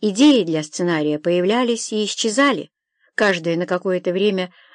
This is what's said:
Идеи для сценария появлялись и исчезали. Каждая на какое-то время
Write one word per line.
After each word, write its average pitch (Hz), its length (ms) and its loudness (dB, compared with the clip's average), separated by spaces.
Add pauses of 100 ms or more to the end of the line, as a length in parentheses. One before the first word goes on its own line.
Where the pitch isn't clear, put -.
Идеи 226 420 4
для 160 200 -2
сценария 151 580 -2
появлялись 208 720 0
и 214 120 -2
исчезали. 226 680 -2 (440)
Каждая 170 420 0
на 175 100 -4
какое-то 180 460 -4
время 190 400 -2 (220)